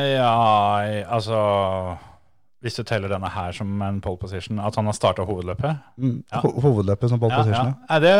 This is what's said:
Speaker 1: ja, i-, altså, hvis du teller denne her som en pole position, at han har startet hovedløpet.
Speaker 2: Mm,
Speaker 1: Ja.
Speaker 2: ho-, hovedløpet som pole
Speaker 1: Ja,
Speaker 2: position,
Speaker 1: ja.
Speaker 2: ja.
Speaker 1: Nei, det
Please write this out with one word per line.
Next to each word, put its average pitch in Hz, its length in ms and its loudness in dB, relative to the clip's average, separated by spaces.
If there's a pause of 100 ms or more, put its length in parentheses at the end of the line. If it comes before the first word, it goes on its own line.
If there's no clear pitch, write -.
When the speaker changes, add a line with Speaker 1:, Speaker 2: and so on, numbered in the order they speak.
(160)
Speaker 1:
ja, 123 160 4 (560)
i-, 107 160 -4
altså, 113 340 -2 (1300)
hvis 117 140 -6
du 117 100 -4
teller 98 240 -2
denne 95 220 -4
her 90 220 -6
som 98 160 -6 (120)
en 98 180 -4
pole 92 200 -6
position, 98 420 -8
at 107 160 -2
han 107 80 0
har 104 80 -2
startet 95 320 0
hovedløpet. 101 540 -4 (160)
Speaker 2:
Mm, 123 240 -2 (100)
Speaker 1:
Ja. 117 120 -4
Speaker 2:
ho-, 123 180 -2
hovedløpet 110 500 2
som 117 80 2
pole 117 140 0
Speaker 1:
Ja, 143 100 2
Speaker 2:
position, 120 300 2
Speaker 1:
ja. - 20 -18
Speaker 2:
ja. - 140 -12
Speaker 1:
Nei, 160 100 4
det 170 200 6